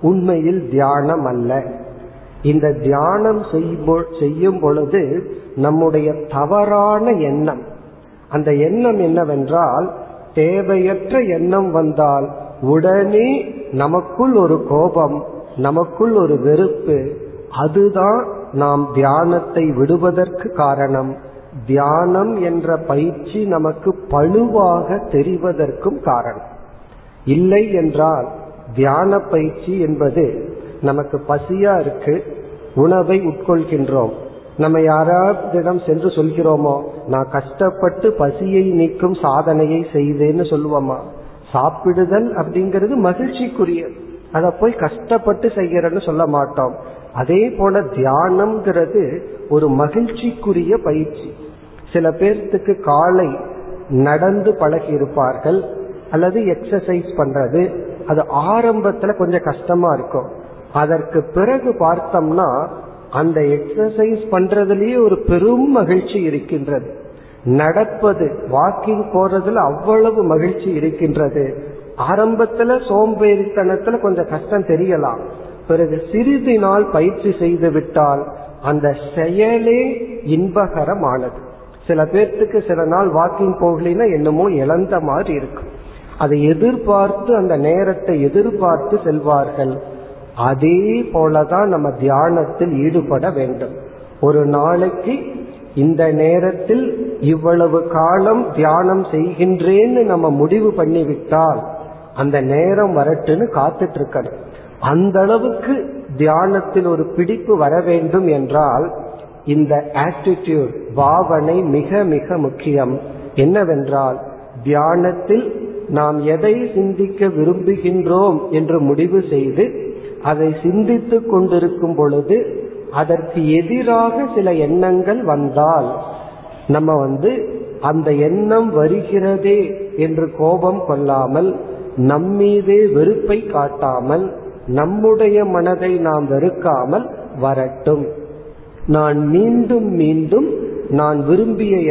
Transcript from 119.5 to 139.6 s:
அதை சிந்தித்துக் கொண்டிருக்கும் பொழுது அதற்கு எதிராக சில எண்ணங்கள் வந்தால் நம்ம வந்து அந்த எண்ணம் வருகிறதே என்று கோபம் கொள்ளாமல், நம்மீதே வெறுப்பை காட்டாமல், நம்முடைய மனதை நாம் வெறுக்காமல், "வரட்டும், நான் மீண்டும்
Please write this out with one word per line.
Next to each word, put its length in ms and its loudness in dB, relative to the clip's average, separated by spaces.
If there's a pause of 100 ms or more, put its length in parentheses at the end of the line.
அதை 400 0
சிந்தித்துக் 640 0
கொண்டிருக்கும் 640 2
பொழுது 420 2 (540)
அதற்கு 480 -2 (140)
எதிராக 720 0 (100)
சில 180 2
எண்ணங்கள் 680 2
வந்தால் 640 2 (800)
நம்ம 280 2
வந்து 380 0 (480)
அந்த 300 0
எண்ணம் 640 2
வருகிறதே 840 2 (380)
என்று 400 0
கோபம் 480 2
கொள்ளாமல், 640 0 (460)
நம்மீதே 840 4 (140)
வெறுப்பை 520 2
காட்டாமல், 800 -2 (420)
நம்முடைய 800 4
மனதை 520 0
நாம் 300 0
வெறுக்காமல், 800 0 (340)
"வரட்டும், 640 0 (800)
நான் 400 2
மீண்டும் 640 2